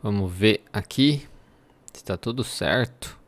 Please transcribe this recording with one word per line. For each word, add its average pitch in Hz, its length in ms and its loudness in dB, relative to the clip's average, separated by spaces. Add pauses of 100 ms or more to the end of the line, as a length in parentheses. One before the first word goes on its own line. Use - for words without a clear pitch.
Vamos 101 320 -2
ver 101 300 4 (100)
aqui 139 540 0 (640)
se - 100 -20
tá 92 140 -4
tudo 117 260 -4
certo. - 720 -2 (120)